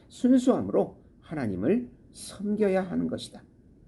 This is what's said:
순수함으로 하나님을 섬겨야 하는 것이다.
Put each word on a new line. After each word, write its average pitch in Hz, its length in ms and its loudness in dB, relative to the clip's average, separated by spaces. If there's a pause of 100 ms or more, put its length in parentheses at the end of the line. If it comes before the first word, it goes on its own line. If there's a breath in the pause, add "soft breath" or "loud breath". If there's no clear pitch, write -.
순수함으로 226 960 2 (180)
하나님을 139 680 -2 (220)
섬겨야 202 720 -2
하는 170 260 -4
것이다. - 360 -10 (440)